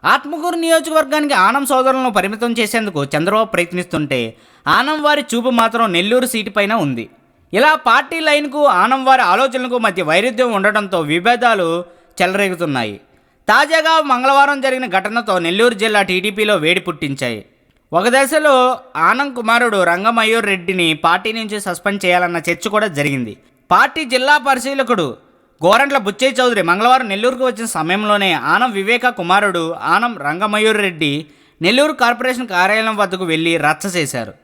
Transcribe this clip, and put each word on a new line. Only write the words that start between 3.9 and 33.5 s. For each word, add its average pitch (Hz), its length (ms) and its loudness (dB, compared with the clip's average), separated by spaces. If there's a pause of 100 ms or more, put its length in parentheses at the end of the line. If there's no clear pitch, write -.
ఆనం 269 360 0
వారి 294 220 0 (100)
చూపు 240 140 -2
మాత్రం 226 440 0
నెల్లూరు 214 320 2
సీటు 226 240 -6
పైన 202 240 0
ఉంది. 135 360 -4 (440)
ఇలా 285 220 4
పార్టీ 294 440 0
లైన్కు 294 460 0
ఆనం 247 400 2
వారి 262 160 6
ఆలోచనలకు 247 560 0
మధ్య 202 240 -2
వైరుధ్యం 220 520 0
ఉండడంతో 196 460 0
విభేదాలు 175 880 0 (360)
చెలరేగుతున్నాయి. 170 800 -2 (480)
తాజాగా 311 520 2
మంగళవారం 277 600 2
జరిగిన 254 240 -2
ఘటనతో 208 540 -2
నెల్లూరు 196 340 2
జిల్లా 208 280 0
టీడీపీలో 202 540 0
వేడి 170 240 0
పుట్టించాయి. 139 680 -6 (480)
ఒక 180 140 2
దశలో 262 720 2 (160)
ఆనం 240 380 0
కుమారుడు 233 500 0
రంగమయూర్ 220 600 0
రెడ్డిని 180 480 -2
పార్టీ 185 400 0
నుంచి 214 280 -8
సస్పెండ్ 196 440 -6
చేయాలన్న 175 360 0 (100)
చర్చ 170 180 -4
కూడా 214 180 0
జరిగింది. 139 500 -4 (340)
పార్టీ 262 340 2
జిల్లా 254 320 2
పరిశీలకుడు 254 800 -2 (480)
గోరంట్ల 269 320 4
బుచ్చయ్య 226 360 -2
చౌదరి 240 280 2
మంగళవారం 220 480 2
నెల్లూరుకు 240 360 -2
వచ్చిన 233 200 -4
సమయంలోనే 196 680 0
ఆనం 165 380 0
వివేక 226 380 0
కుమారుడు 180 640 0
ఆనం 185 460 -2
రంగమయూర్ 208 600 0
రెడ్డి 160 480 -2 (360)
నెల్లూరు 254 320 2
కార్పొరేషన్ 240 540 -2
కార్యాలయం 208 500 0
వద్దకు 185 260 -2
వెళ్లి 165 340 0